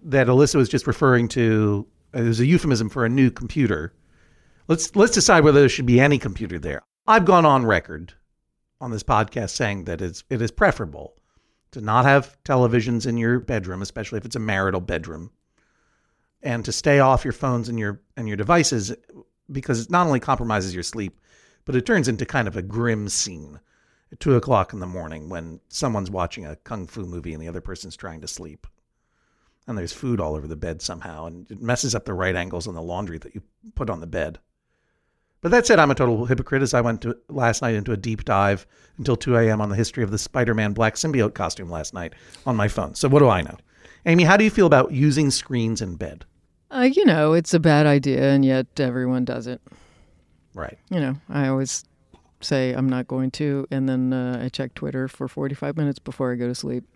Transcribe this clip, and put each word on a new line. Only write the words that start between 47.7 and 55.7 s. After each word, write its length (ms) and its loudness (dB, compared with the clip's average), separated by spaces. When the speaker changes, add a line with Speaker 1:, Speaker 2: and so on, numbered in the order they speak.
Speaker 2:
idea, 440 4
and 140 4
yet 220 2
everyone 460 -2
does 240 -8
it. 120 -12
Speaker 1:
Right. 240 -12
Speaker 2:
You 100 -2
know, 160 -4
I 200 -2
always 360 -4
say 320 -2
I'm 160 -2
not 200 -4
going 240 -4
to, 380 -4
and 180 -2
then, 240 -2
uh, 320 -4
I 40 -6
check 260 -8
Twitter 340 -6
for 200 -10
forty-five 480 -6